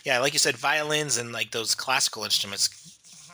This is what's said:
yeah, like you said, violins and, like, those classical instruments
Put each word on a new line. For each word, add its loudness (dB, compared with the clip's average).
yeah, 2
like 2
you 0
said, 2
violins 0
and, -4
like, -4
those 0
classical 0
instruments -2